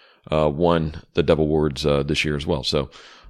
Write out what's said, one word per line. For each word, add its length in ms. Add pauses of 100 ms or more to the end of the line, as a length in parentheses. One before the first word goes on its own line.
(320)
uh, 180
won 520 (120)
the 100
Dove 160
Awards, 460
uh, 180
this 220
year 100
as 100
well. 180
So 260 (400)